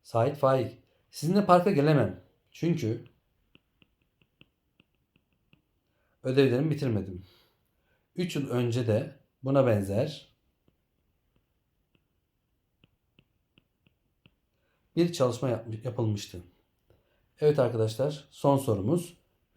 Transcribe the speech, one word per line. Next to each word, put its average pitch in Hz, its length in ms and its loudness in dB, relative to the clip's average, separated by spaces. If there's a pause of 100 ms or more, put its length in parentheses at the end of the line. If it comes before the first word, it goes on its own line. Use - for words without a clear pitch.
Sait 123 360 -2
Faik. 131 400 0 (340)
"Sizinle 196 340 0
parka 180 260 6
gelemem. 139 520 2 (280)
Çünkü 135 540 -4 (3250)
ödevlerimi 131 480 2
bitirmedim." 101 540 -4 (920)
Üç 180 200 -6
yıl 139 140 -4
önce 120 380 -2
de - 320 -2 (240)
buna 135 240 2
benzer 104 680 -2 (4000)
bir 170 180 0
çalışma 127 360 0
yap-, 110 360 -6
yapılmıştı. 104 580 -4 (960)
Evet 147 200 4
arkadaşlar, 120 720 -2
son 139 260 2
sorumuz 120 600 -2 (400)